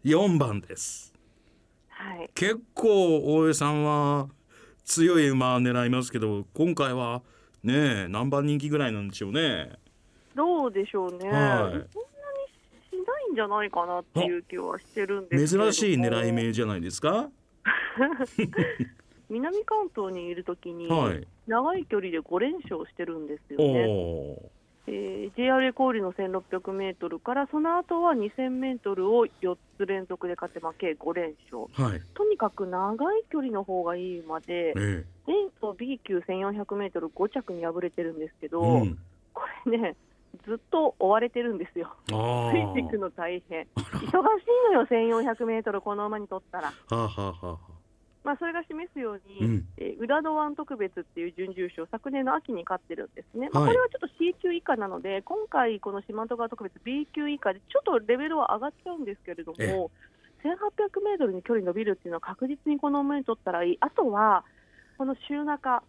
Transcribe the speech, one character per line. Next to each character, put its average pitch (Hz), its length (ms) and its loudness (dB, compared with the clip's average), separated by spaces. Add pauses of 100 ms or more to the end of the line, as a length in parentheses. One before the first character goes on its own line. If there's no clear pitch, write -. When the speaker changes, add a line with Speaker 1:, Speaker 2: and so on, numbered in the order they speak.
Speaker 1:
四 170 340 6
番 107 220 2
で - 160 -14
す。 - 360 -10 (760)
Speaker 2:
は 196 340 -12
い。 - 140 -12
Speaker 1:
結 220 240 0 (140)
構 170 600 6
大 160 140 8
江 151 60 6
さ 147 140 2
ん 151 160 2
は 143 440 2 (560)
強 165 340 6
い 147 120 8
馬 127 260 4
狙 123 280 4
い 120 60 4
ま 127 140 2
す - 80 -8
け 120 80 -2
ど、 104 340 -2
今 165 220 2
回 135 180 2
は 123 280 -2 (420)
ね、 123 440 4
何 117 220 0
番 143 160 2
人 147 120 4
気 147 120 -2
ぐ 147 80 2
ら 139 100 2
い 110 40 0
な 104 80 -2
ん 101 80 -4
で 95 80 -10
し - 80 -6
ょ 98 60 -4
う - 20 -4
ね。 120 400 0 (640)
Speaker 2:
ど 311 300 2
う 220 60 0
で 196 160 0
し - 60 -12
ょ 190 140 0
う 175 80 -6
ね。 185 120 -6
Speaker 1:
は - 20 -2
い。 - 0 -
Speaker 2:
そ - 0 -
ん - 20 2 (400)
な - 20 -6
に 73 100 -4
し 539 1200 -10
な 571 220 -2
い 339 40 -2
ん - 20 -2
じ 220 60 0
ゃ 208 80 0
な 208 160 0
い 196 60 -4
か 175 160 -2
な 180 140 -4
っ 175 40 -18
て - 160 -4
い 175 180 0
う 170 60 -6
気 180 140 -12
は - 200 -6
し - 60 -16 (100)
て 208 100 0
る 196 180 -2
ん 180 60 -16
で 135 80 2 (100)
す 165 80 2
け 196 40 4
れ 214 60 6
ど - 0 -
も。 - 60 -
Speaker 1:
あ、 - 20 0
珍 208 180 2
し 160 40 4
い - 20 4
狙 117 320 2
い 117 40 2
目 117 200 2
じ 113 100 0
ゃ 110 40 2
な 101 100 0
い 87 40 -4
で 87 120 -6
す - 100 -8
か？ 214 260 0 (360)
Speaker 2:
<laughs> - 1600 -2
南 320 360 -2
関 427 300 0
東 190 180 -4
に 175 160 -6
い 175 60 -6
る 180 100 -8
時 175 280 -8
に、 170 160 -8
Speaker 1:
は 143 240 2
い。 76 140 -6 (200)
Speaker 2:
長 262 300 2
い 339 100 -4
距 214 120 0
離 185 120 -4
で 165 100 -2
五 170 180 -4
連 277 240 0
勝 165 240 -8
し - 100 -20
て 175 80 -6
る 165 140 -6
ん 151 80 -8
で 147 200 -8
す 147 60 -16
よ 143 60 -2
ね。 127 300 6
Speaker 1:
お 82 480 -2
ー。 - 120 -16 (420)
Speaker 2:
え - 0 - (400)
ー、 - 60 -12
ジ 240 60 -2
ェ - 40 2
イ 262 40 4
ア 262 60 6
ー - 40 6
ル 262 60 2
エ - 20 2
ー 240 60 0
小 262 140 2
売 226 120 0
の 185 160 -4
千 190 160 -4
六 185 180 -4
百 185 220 -4
メ 196 180 -4
ー 180 40 -10
ト 175 160 -6
ル 165 100 -8
か 240 140 -4
ら、 277 160 0
そ 302 100 0
の 330 160 2
後 349 240 -2
は 339 140 4
二 214 220 0
千 254 220 -2
メ 262 140 -2
ー 240 60 -6
ト 196 160 -2
ル 185 200 2
を 233 120 6 (160)
四 180 160 -2 (180)
つ 202 80 -2
連 190 220 -4
続 180 220 -6
で 175 60 -4
勝 175 160 -8
っ - 40 -20
て、 165 60 -10
ま 160 100 -6
あ、 160 80 -18
計 165 160 -2
五 160 180 -6
連 170 220 -4 (180)
勝。 113 220 -8
Speaker 1:
は 123 200 0
い。 82 60 -6 (140)
Speaker 2:
と 415 100 0
に 427 140 4
か 214 100 0
く 196 180 -4
長 190 280 -2 (240)
い 440 120 0
距 302 120 -2
離 254 100 -4
の 196 120 -2
方 185 200 -2
が 175 120 -2
い 180 40 -6
い 180 200 -6
馬 160 200 -8
で、 170 280 -2
Speaker 1:
え 151 80 0
え。 98 280 -2 (220)
Speaker 2:
前 330 100 0 (240)
走 208 160 -6
ビ 254 220 -6
ー - 40 -18
キ 196 120 -4
ュ 175 80 0
ー - 40 -14
千 185 120 -4
四 196 160 -2
百 202 220 -6
メ 202 100 -2
ー 180 40 -6
ト 170 100 -4
ル 160 100 -6
五 202 180 0
着 233 240 -6
に 170 140 -6
敗 165 160 -4
れ 170 80 -4
て 170 120 -6
る 165 120 -4
ん 160 40 -10
で 156 100 -8
す - 120 -18
け 151 80 -10
ど、 165 140 -2
Speaker 1:
う 123 160 4
ん。 90 200 0 (360)
Speaker 2:
こ - 80 -8 (240)
れ 233 120 2
ね、 185 180 -2 (500)
ず 214 80 -4
っ 226 40 -6 (120)
と 320 280 2
追 185 120 4
わ 220 100 6
れ 240 80 0
て 240 140 -4
る 233 100 -2
ん 190 60 -4
で 185 120 -6
す - 80 -8
よ。 - 160 -8 (160)
Speaker 1:
あ 107 40 -2
ー。 117 600 2
Speaker 2:
つ - 40 2
い - 40 2
て 82 60 -4
い - 20 -6
く - 60 -2
の 185 140 -4
大 175 400 -6
変。 165 240 -8
Speaker 1:
あ - 60 -4
ら。 - 40 -8 (160)
Speaker 2:
忙 - 0 -
し - 80 -8
い - 20 -6 (600)
の 262 80 6
よ、 269 80 2
千 226 200 4
四 226 140 2
百 233 220 0
メ 226 140 0
ー 220 40 -4
ト 220 80 -4
ル、 196 120 -4
こ 208 140 -4
の 208 100 -4
馬 214 120 -4
に 202 100 -8
と 190 100 -8
っ 190 120 -10
た 180 120 -8
ら。 147 60 -4
Speaker 1:
は 143 40 -6 (180)
あ、 117 60 0
は 110 220 -2
あ 101 60 -4
は 92 180 -6
あ 87 60 -8
は 85 140 -8
あ。 82 160 -20 (460)
Speaker 2:
ま 285 80 -2
あ、 277 60 -2
そ 339 60 -8
れ 339 80 -4
が 339 120 -6
示 330 280 -12
す 294 60 -12
よ 226 140 -6
う 196 140 -12
に、 196 200 -6
Speaker 1:
う - 20 0
ん。 101 160 0 (140)
Speaker 2:
え - 200 -8
ー、 - 20 -
浦 277 220 0
戸 311 120 -2
ワ 302 140 0
ン 294 60 -6
特 294 220 -8
別 190 240 -6
っ 165 40 -12
て - 160 -12
い 170 80 -6
う 175 40 -10
準 185 220 -8
重 180 160 -6
賞、 165 200 -10
昨 226 200 -8
年 269 160 -2
の 262 80 2
秋 302 180 -4
に 240 100 -6
勝 185 160 -4
っ - 60 -14
て 165 100 -10
る - 160 -10
ん - 40 -20
で - 180 -16
す 220 60 -10
ね。 262 160 -6
ま - 60 4
あ、 - 40 2
Speaker 1:
は - 60 4
い。 - 0 -
Speaker 2:
こ 466 60 4
れ 508 40 4
は 494 80 2
ち - 80 -6
ょ - 20 -8
っ - 20 -8
と 359 60 -6 (120)
シ 349 200 0
ー - 40 -10
級 349 100 0
以 339 80 -2
下 277 160 0
な 208 100 -2
の 180 140 -8
で、 196 220 -4
今 427 260 -6
回 233 320 0
こ 196 120 -8
の 196 140 -6
四 214 60 -12
万 220 160 -6
十 240 80 -4
川 226 140 -4
特 233 120 -12
別 190 120 -10 (100)
ビ 277 200 -4
ー - 100 -8
級 294 160 -4
以 294 80 -4
下 196 160 0
で 196 60 -12
ち - 160 -6
ょ - 40 4
っ - 40 -20
と 302 160 2
レ 226 180 2
ベ 294 100 -2
ル 320 80 -2
は 294 180 2
上 214 60 -2
が 269 80 -4
っ 302 40 -6 (120)
ち - 20 -12
ゃ 359 60 -8
う 339 60 -8
ん 262 80 -6
で 202 80 -6
す - 100 -16
け 175 100 -10
れ 165 100 -12
ど 160 80 -12
も、 175 80 -12
Speaker 1:
え 110 40 0
え。 185 240 -2 (540)
Speaker 2:
千 339 140 -2
八 403 200 -4
百 403 240 -2
メ 415 140 0
ー 359 40 -4
ト 277 80 2
ル 190 60 0
に 180 100 -6
距 240 120 -2
離 208 100 0
伸 175 80 0
び 220 140 -2
る 202 60 0
っ 185 40 0
て - 120 -16
い - 20 -10
う - 0 -
の 165 60 -4
は 165 40 -6
確 254 280 -6
実 285 180 -6
に 294 120 2
こ 285 120 0
の 285 100 2
馬 285 180 0
に 269 60 -4
と 233 80 -2
っ 220 100 -4
た 185 100 -4
ら 175 120 0
い 175 60 2
い。 - 100 0
あ 285 100 4
と 262 200 2
は、 208 340 6 (540)
こ 269 80 -2
の 269 80 -2 (120)
週 294 180 -4
中 277 440 0